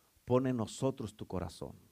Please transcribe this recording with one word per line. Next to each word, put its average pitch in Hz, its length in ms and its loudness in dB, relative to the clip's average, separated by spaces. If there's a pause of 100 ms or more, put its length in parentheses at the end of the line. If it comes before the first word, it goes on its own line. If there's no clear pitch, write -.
(260)
Pon 127 220 6
en 127 100 2
nosotros 117 580 -2
tu - 120 -10
corazón. - 480 -6 (160)